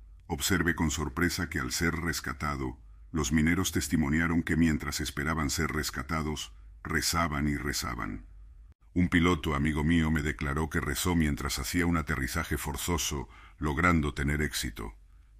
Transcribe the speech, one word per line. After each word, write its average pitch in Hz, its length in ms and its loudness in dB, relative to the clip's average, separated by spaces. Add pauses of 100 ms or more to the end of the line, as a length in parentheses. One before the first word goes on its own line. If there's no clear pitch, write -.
(260)
Observe 85 480 2
con 80 160 0
sorpresa 80 580 -2
que 85 100 -4
al 62 140 -4
ser 82 220 0
rescatado, 71 840 -4 (320)
los 76 220 0
mineros 85 400 4
testimoniaron 82 680 2
que 82 140 0
mientras 76 440 2
esperaban 76 480 -2
ser 76 240 -2
rescatados, 76 800 -4 (300)
rezaban 76 640 0
y 71 80 0
rezaban. 55 680 -6 (640)
Un 90 160 4
piloto, 82 460 2
amigo 73 300 2
mío, 80 260 4
me 78 100 2
declaró 73 480 -2
que 85 120 -2
rezó 73 360 0
mientras 73 420 0
hacía 85 280 0
un 85 100 2
aterrizaje 76 640 -2
forzoso, 73 720 -4 (280)
logrando 76 540 4
tener 73 300 0
éxito. 57 520 -6 (460)